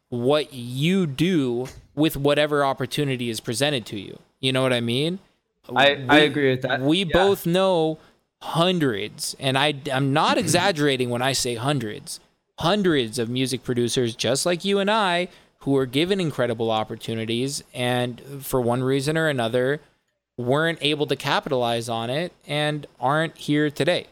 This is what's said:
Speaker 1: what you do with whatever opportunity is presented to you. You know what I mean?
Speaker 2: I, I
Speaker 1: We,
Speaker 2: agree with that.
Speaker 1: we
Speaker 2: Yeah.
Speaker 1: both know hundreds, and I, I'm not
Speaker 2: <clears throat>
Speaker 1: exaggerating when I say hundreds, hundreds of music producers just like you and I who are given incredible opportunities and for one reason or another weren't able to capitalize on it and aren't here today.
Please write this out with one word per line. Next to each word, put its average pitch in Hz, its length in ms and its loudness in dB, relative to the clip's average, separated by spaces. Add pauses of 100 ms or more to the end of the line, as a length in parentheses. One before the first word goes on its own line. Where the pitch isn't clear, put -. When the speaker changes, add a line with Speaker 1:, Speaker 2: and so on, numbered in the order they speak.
Speaker 1:
what 131 440 0
you 139 540 0
do 135 600 0 (260)
with 151 220 0
whatever 143 480 2
opportunity 131 680 -2
is 107 100 -6
presented 127 460 -2
to 110 140 -10
you. - 180 -14 (220)
You 131 120 0
know 131 100 2
what 131 100 2
I 120 80 0
mean? 135 380 -2 (560)
Speaker 2:
I, 139 340 4
I 147 120 8
Speaker 1:
We, 151 60 6
Speaker 2:
agree 143 240 2
with 127 120 0
that. 131 180 -2
Speaker 1:
we 160 240 2
Speaker 2:
Yeah. 151 80 -6
Speaker 1:
both 190 340 2
know 170 520 2 (440)
hundreds, 147 960 -2
and 135 180 -2
I, 147 180 2 (180)
I'm 135 200 0
not 214 260 2
Speaker 2:
<clears throat> 226 60 0
Speaker 1:
exaggerating 147 680 2
when 120 120 -2
I 135 100 0
say 127 220 -2
hundreds, 113 680 -4 (380)
hundreds 160 600 2
of 113 100 -2
music 127 340 -4
producers 120 540 0
just 131 300 0
like 175 180 -2
you 196 140 2
and 196 120 0
I 180 380 0 (320)
who 139 160 0
are 135 100 2
given 170 340 0
incredible 120 500 -2
opportunities 113 920 -4 (120)
and 123 460 -2 (200)
for 135 200 -2
one 120 220 0
reason 139 340 0
or 160 120 0
another 127 520 0 (580)
weren't 151 420 0
able 147 260 0
to 139 100 -2
capitalize 123 720 0
on 113 200 -4
it 151 240 -4 (140)
and 151 400 -2 (120)
aren't 151 380 0
here 147 340 0
today. 143 420 0